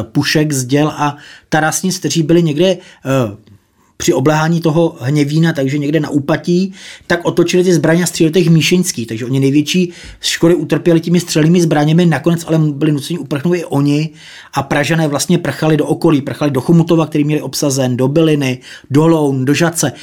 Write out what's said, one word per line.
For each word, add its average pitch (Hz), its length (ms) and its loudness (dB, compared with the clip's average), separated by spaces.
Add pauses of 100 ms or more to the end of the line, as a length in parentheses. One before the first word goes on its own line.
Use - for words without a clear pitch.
pušek, 151 520 0
z 131 120 -4
děl 143 300 0
a 147 220 -4 (320)
tarasnic, 156 500 -2
kteří 160 240 -2
byli 170 200 4
někde, 156 240 0
eh, 135 880 -4 (440)
při - 160 0
obléhání 156 480 2
toho 165 380 0
Hněvína, 147 540 0
takže 139 240 -2
někde 147 220 -2
na 147 100 -4
úpatí, 170 640 -2 (340)
tak 170 180 -2
otočili 170 380 2
ty 180 100 2
zbraně 165 300 2
a - 20 0
stříleli 160 280 0
těch 175 160 2
míšeňských. 165 580 2
Takže 113 180 -8
oni 131 140 -2
největší 147 520 0 (280)
škody - 360 2
utrpěli 165 440 0
těmi 175 200 0
střelnými 165 420 2
zbraněmi, 160 440 2
nakonec 165 420 0
ale 160 120 0
byli 151 320 0
nuceni 151 280 -4
uprchnout 143 360 -2
i 170 100 -6
oni 147 440 0 (440)
a 139 100 -2
Pražané 156 440 0
vlastně 143 300 0
prchali 160 400 0
do 151 80 0
okolí, 156 360 2
prchali 139 300 -4
do 131 100 -2
Chomutova, 165 440 2
který 151 180 -2
měli 151 180 -2
obsazen, 131 560 -2
do 131 100 0
Byliny, 143 520 0 (300)
do 147 180 4
Loun, 143 380 2
do 143 80 2
Žatce, 160 380 0 (120)